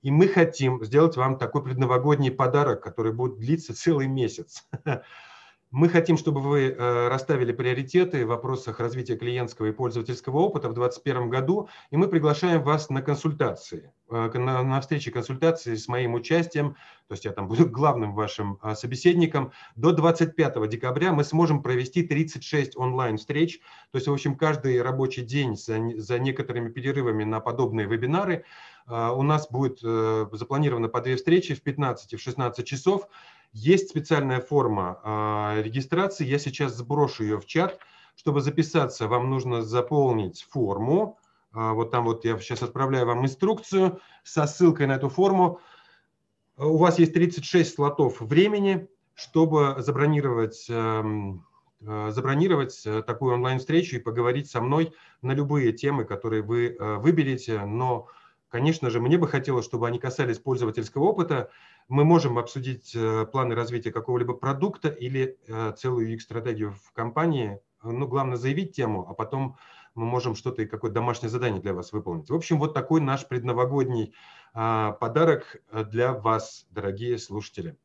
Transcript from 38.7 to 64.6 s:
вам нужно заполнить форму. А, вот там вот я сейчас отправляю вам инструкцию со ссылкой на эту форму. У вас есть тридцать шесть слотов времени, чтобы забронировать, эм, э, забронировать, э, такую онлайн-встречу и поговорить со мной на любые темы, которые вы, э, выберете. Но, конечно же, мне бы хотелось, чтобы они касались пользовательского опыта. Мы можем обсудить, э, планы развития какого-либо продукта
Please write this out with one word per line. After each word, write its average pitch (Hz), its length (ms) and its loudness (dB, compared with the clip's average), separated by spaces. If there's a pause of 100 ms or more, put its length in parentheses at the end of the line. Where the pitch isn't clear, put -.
вам 123 200 2
нужно 127 320 -2
заполнить 120 880 0
форму. 127 680 0 (340)
А, 110 220 -2
вот 113 160 0
там 120 160 0
вот 113 180 -2
я 113 140 0
сейчас 120 240 -8
отправляю 131 420 0
вам 120 220 0
инструкцию 185 720 0 (240)
со 147 220 0
ссылкой 160 400 4
на 139 60 2
эту 135 180 0
форму. 185 500 4 (960)
У 156 220 2
вас 170 200 6
есть 165 140 8
тридцать 170 320 2
шесть - 300 4
слотов 143 480 2
времени, 190 680 4 (260)
чтобы 151 640 4
забронировать, 131 920 0
эм, 107 760 -2 (380)
э, 107 280 -6
забронировать, 139 760 0
э, 107 160 -2
такую 123 320 -2
онлайн-встречу 131 600 0
и 117 40 -4
поговорить 120 500 -2
со 120 100 -2
мной 156 340 0 (260)
на 127 120 -2
любые 139 400 2
темы, 139 320 -2
которые 107 380 -4
вы, 117 260 0
э, 107 280 -6
выберете. 127 680 0
Но, 117 440 -4 (400)
конечно 139 420 0
же, 117 100 0
мне 139 180 4
бы 165 100 2
хотелось, 135 360 -2
чтобы 117 240 -4
они 120 100 -4
касались 123 400 -4
пользовательского 120 640 -2
опыта. 165 460 0 (380)
Мы 143 160 4
можем 156 340 6
обсудить, 127 560 -8
э, 110 320 0
планы 120 280 -2
развития 117 360 -4
какого-либо 120 440 -2
продукта 139 540 -2